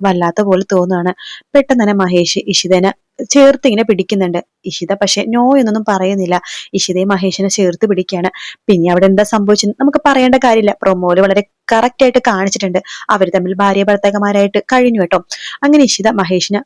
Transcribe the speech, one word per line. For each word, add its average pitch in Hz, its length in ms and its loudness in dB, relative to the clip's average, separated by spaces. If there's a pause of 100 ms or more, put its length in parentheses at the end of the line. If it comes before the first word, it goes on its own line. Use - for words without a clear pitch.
വല്ലാത്ത 175 400 0
പോലെ 196 300 0
തോന്നുകയാണ്. 180 420 0 (400)
പെട്ടെന്ന് 269 300 2
തന്നെ 208 100 2
മഹേഷ് 180 520 0
ഇഷിതനെ 180 460 0 (380)
ചേർത്ത് 277 360 4
ഇങ്ങനെ 226 160 0
പിടിക്കുന്നുണ്ട്. 185 600 -2 (200)
ഇഷിത 180 300 -6
പക്ഷെ 202 280 -4
no 233 200 -2 (160)
എന്നൊന്നും 220 300 0
പറയുന്നില്ല. 190 480 -2 (380)
ഇഷിതയും 190 340 -2
മഹേഷിനെ 190 400 -2
ചേർത്ത് 185 380 -2
പിടിക്കുകയാണ്. 185 440 -2 (360)
പിന്നെ 180 240 2
അവിടെ 180 160 4
എന്താ 196 160 4
സംഭവിച്ചെന്ന് 208 580 0
നമുക്ക് 277 260 0
പറയേണ്ട 262 280 2
കാര്യമില്ല. 220 480 2
പ്രൊമോയില് 180 380 0
വളരെ 196 220 2 (300)
കറക്റ്റ് 233 300 0
ആയിട്ട് 254 160 2
കാണിച്ചിട്ടുണ്ട്. 190 600 -2 (320)
അവര് 196 240 0
തമ്മിൽ 180 200 -2
ഭാര്യ 196 280 0
ഭർത്താക്കന്മാരായിട്ട് 202 760 0
കഴിഞ്ഞു 247 420 0
കേട്ടോ. 180 180 0 (440)
അങ്ങനെ 285 220 4
ഇഷിത 202 240 0
മഹേഷിന് 196 580 -2